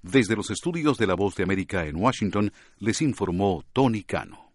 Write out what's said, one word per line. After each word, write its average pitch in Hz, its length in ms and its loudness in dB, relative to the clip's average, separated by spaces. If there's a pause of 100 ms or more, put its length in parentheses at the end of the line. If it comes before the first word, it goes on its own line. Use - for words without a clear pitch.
Desde 110 340 2
los 104 140 -6
estudios 151 480 -2
de 107 100 4
La 92 60 4
Voz 95 200 0
de - 80 -4
América 92 420 -2
en 76 120 -6
Washington, 104 560 0 (260)
les 107 240 -2
informó 95 720 0
Tony 117 320 2
Cano. - 500 -8